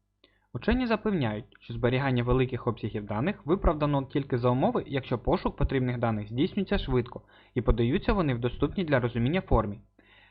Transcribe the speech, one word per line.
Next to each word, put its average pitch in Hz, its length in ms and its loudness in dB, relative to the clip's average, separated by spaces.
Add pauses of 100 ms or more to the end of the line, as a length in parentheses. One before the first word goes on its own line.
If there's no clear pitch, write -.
(540)
Учені 247 320 0
запевняють, 180 720 -2
що - 140 -14
зберігання 123 480 2
великих 123 440 0
обсягів 107 400 -4
даних 135 400 -4
виправдано 147 560 0
тільки 131 360 -2
за 123 120 2
умови, 170 360 0
якщо 127 320 -4
пошук - 380 -2
потрібних 127 420 0
даних 110 300 0
здійснюється 185 500 0
швидко - 440 -2 (320)
і 120 80 0
подаються 120 500 2
вони 160 220 2
в 117 40 -2
доступній 143 460 -2
для 143 160 4
розуміння 120 400 0
формі. 107 400 0 (500)